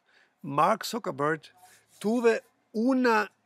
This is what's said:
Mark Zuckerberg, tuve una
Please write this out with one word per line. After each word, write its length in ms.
Mark 420
Zuckerberg, 600
tuve 420
una 600